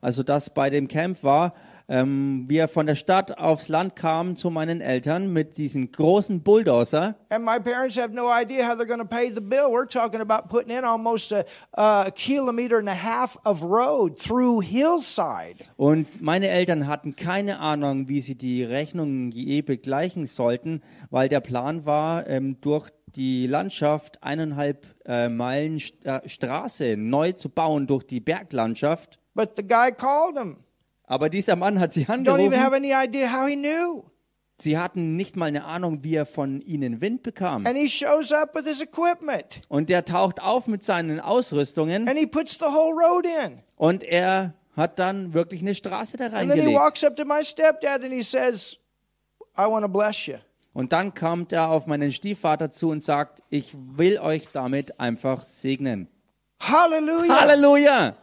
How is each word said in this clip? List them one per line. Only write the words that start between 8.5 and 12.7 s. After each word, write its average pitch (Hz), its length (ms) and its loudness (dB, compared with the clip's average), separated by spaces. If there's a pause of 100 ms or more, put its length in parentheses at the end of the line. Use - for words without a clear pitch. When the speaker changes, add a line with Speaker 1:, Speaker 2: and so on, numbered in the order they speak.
Speaker 2:
how 233 100 0
they're 233 100 -2
gonna 233 180 -4
pay 233 300 -2
the 226 60 -6
bill. 254 320 2
We're 247 160 0
talking 226 320 -2
about 214 280 0
putting 233 260 -2
in 254 100 -4
almost 226 480 0
a, 202 120 0 (280)
a 202 400 4
kilometer 247 680 0